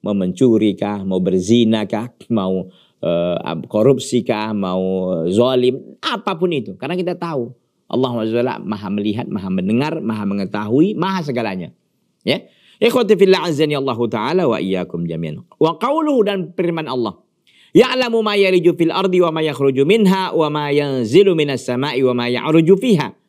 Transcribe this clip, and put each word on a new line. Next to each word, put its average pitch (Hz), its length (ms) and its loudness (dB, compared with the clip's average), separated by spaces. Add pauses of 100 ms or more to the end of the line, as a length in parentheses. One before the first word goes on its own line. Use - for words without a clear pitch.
Mau 101 80 -2
mencuri 101 640 2
kah, 104 240 -6
mau 95 160 -2
berzina 101 720 2
kah, 117 240 -6 (160)
mau 95 400 -2 (340)
eh, 87 400 0
ab-, 82 240 -8
korupsi 123 600 0
kah, 107 280 -4
mau 92 760 -2
zalim, 123 480 2 (240)
apapun 190 520 -4
itu. 104 240 -6
Karena 147 160 -8
kita 180 200 -4
tahu 147 380 -6 (360)
Allah 123 240 0
Subhanahu 110 160 -2
wa 113 100 -2
Taala 123 220 -2
Maha 101 320 -8
melihat, 104 340 -4
Maha 95 220 -6
mendengar, 107 440 0 (120)
Maha 107 240 -4
mengetahui, 107 680 0
Maha 185 300 -4
segalanya. 113 480 -6 (500)
Ya. 135 220 -2 (340)
Ikhwati 226 400 2
fillah, 185 320 4
azani 147 240 0
Allahu 131 320 -2
taala 127 400 0
wa 101 160 0
iyyakum 90 400 -4
jami'an. 82 400 -6 (160)
Wa 160 240 0
qauluhu, 285 400 0
dan 190 320 -2
firman 170 320 -4
Allah, 120 320 -4 (560)
"Ya'lamu 247 480 4
ma 208 160 0
yaliju 185 400 4
fil 165 160 0
ardi 185 240 0
wa 170 160 2
ma 160 80 -2
yakhruju 139 400 0
minha 190 480 2
wa 160 160 0
ma 147 240 -4
yanzilu 143 640 4
minas 143 320 -2
sama'i 131 400 0
wa 123 80 2
ma 120 160 -2
ya'ruju 156 480 4
fiha." 180 400 0 (100)